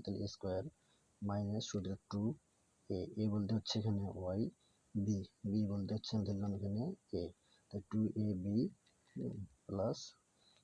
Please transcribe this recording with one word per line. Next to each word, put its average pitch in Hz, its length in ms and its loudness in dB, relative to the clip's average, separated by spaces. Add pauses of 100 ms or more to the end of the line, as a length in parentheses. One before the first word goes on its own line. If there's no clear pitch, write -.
তাহলে 101 220 -4
এ 101 40 -4
স্কয়ার 95 360 -4 (580)
মাইনাস 101 440 0
সূত্র 95 260 -2 (180)
টু 101 140 0 (680)
এ, 101 80 0 (200)
এ 107 120 2
বলতে 101 240 0
হচ্ছে 107 260 0
এখানে 101 240 2 (120)
ওয়াই, 92 260 0 (540)
বি, 101 220 4 (280)
বি 104 200 4
বলতে 98 280 0
হচ্ছে - 200 -2
আমি 107 120 2
ধরলাম 101 300 0
এখানে 117 280 0 (300)
এ, 87 100 0 (480)
তাই 101 180 -4
টু 107 100 2 (160)
এ 107 200 2
বি 98 220 2 (1080)
প্লাস 101 320 0 (640)